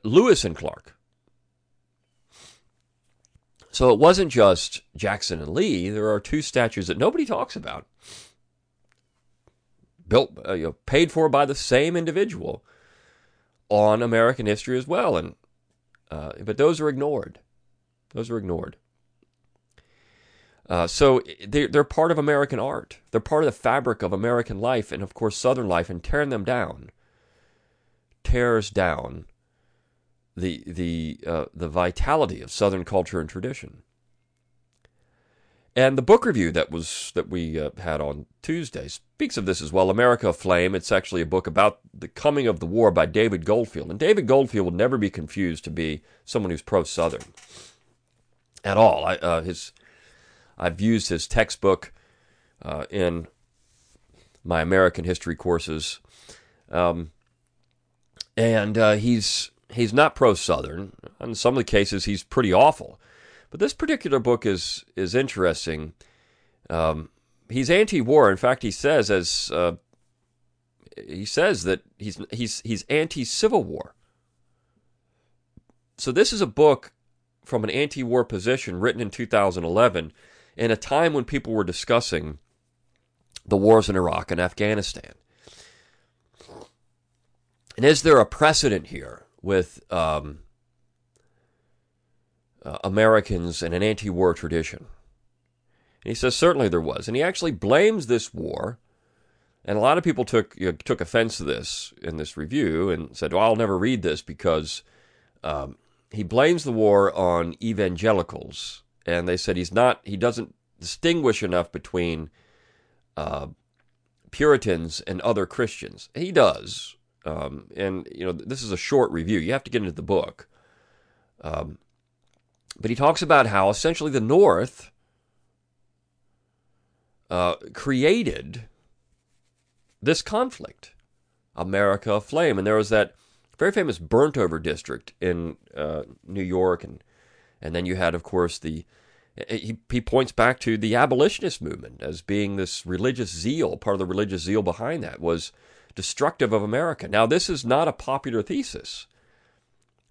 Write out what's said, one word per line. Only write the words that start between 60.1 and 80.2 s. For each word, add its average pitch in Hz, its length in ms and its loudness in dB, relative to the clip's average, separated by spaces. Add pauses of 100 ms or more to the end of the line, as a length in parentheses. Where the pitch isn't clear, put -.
pro-Southern. 90 800 0 (260)
In 117 160 -10
some 123 200 0
of - 20 -2
the 123 60 0
cases, 101 420 0
he's 101 180 -4
pretty 110 300 0
awful. 135 460 4 (500)
But 147 100 -10
this 214 140 0
particular 226 460 -2
book 123 260 0
is, 95 400 -4 (100)
is 92 200 -2
interesting. 80 800 -2 (760)
Um, 80 400 -2 (400)
he's 123 200 -2
anti-war. 151 640 4
In 95 60 0
fact, 127 260 0
he 113 80 -4
says, 127 400 2
as, 90 420 -2
uh, 85 220 0 (1300)
he 87 180 -10
says 147 380 0
that 92 180 -2 (160)
he's, 101 220 -12 (120)
he's, 117 320 -6
he's 110 200 -6
anti-Civil 160 800 -2
War. - 320 -12 (2000)
So - 140 -6
this 175 220 4
is 214 80 -2
a 170 60 0
book 143 440 4 (520)
from 117 200 -4
an 107 60 -2
anti-war 127 560 0
position 107 540 -4
written 113 220 0
in 107 80 -6
two 117 160 -8
thousand 98 380 2
eleven 87 480 2 (460)